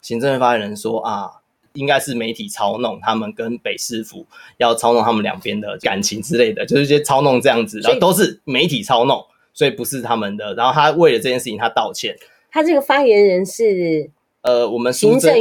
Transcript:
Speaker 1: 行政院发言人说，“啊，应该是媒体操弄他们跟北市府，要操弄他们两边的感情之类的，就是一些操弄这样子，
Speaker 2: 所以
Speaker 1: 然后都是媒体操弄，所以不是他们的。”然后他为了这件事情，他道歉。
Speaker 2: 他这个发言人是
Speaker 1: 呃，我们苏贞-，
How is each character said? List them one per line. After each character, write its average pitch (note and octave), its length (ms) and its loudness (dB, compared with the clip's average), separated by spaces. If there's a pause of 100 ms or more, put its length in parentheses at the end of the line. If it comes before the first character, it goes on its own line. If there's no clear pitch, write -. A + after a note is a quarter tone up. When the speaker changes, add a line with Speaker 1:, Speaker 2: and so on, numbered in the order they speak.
Speaker 1:
行 A#2 180 -6
政 A#2+ 100 0
院 B2 80 0
发 B2 140 4
言 A2+ 80 0
人 G#2 160 -8
说 A2 240 -4
，“啊， G2+ 300 -6 (420)
应 C#3 140 -6
该 C#3+ 120 2
是 C3+ 160 -4
媒 A2+ 180 -4
体 A2+ 140 -10
操 G#2 320 -4
弄 A2+ 220 -4
他 A2+ 140 -2
们 G#2+ 180 -4
跟 A2+ 260 -8
北 G#2 200 -8
市 A2+ 260 -8
府， - 220 -20 (320)
要 A#2+ 160 2
操 A#2 180 2
弄 A#2+ 100 4
他 A2+ 100 2
们 G#2+ 100 0
两 F#2+ 180 -4
边 G#2 180 -6
的 G2+ 200 -10
感 G2+ 240 -4
情 G#2 180 -6
之 - 160 -4
类 A2+ 160 4
的， G#2 140 -6
就 - 100 0
是 C#3+ 60 4
一 C#3+ 40 0
些 C#3+ 140 4
操 C#3 220 0
弄 C3 180 2
这 B2+ 80 2
样 A#2 180 2
子， G#2+ 140 -12
Speaker 2:
所 D#3+ 100 2
以 B3+ 40 4
Speaker 1:
然 B3 60 -2
后 - 0 -
都 F#3 120 4
是 - 320 0
媒 C#3 220 0
体 C3+ 160 -4
操 A#2+ 240 2
弄， B2 180 0 (300)
所 D3 120 0
以 C3+ 40 2
不 A#2+ 140 -10
是 B2+ 180 -8
他 A#2 120 -2
们 G#2 220 -6
的。” G#2 200 -10
然 A#2 100 0
后 C3 60 4
他 D3+ 180 4
为 D3+ 220 4
了 A2+ 60 0
这 B2+ 120 -2
件 B2+ 80 -2
事 A#2 60 -8
情， G#2 120 -8
他 A#2 140 -2
道 A2 220 -2
歉。 - 240 -8 (340)
Speaker 2:
他 D#4 120 0
这 D#4+ 120 2
个 C#4 60 4
发 C#4 220 0
言 G#3 240 6
人 F#3+ 200 2
是 F3+ 640 -2 (320)
Speaker 1:
呃， A#2+ 260 2
我 A#2 100 -4
们 A#2+ 140 0
苏 A3 260 4
贞-， - 220 4